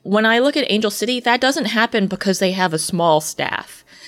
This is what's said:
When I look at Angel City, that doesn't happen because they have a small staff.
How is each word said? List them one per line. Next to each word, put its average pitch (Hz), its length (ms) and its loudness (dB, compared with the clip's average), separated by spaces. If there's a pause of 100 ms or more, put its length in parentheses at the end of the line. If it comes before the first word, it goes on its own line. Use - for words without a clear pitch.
When 208 220 2
I 226 140 4
look 285 180 2
at 269 120 -2
Angel 214 220 0
City, 240 300 -4
that 247 180 2
doesn't 262 280 0
happen 220 400 0
because 190 320 -2
they 190 120 0
have 185 220 0
a 160 40 0
small 165 440 2
staff. - 640 -8 (220)